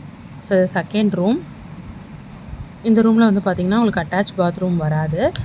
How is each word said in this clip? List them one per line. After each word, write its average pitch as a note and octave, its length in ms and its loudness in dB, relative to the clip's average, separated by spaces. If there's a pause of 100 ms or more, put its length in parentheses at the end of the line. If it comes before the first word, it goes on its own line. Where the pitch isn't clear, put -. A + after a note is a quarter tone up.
(420)
So, G3 160 0
செகண்ட் F#3 580 0
ரூம். G#3+ 260 2 (1400)
இந்த A3 180 4
ரூம்ல A3+ 300 6
வந்து G3 140 2
பார்த்தீங்கன்னா, F#3 300 0
உங்களுக்கு A3 240 2
அட்டாச் F3+ 380 -2
பாத்ரூம் F3 400 0
வராது. D#3 540 0 (140)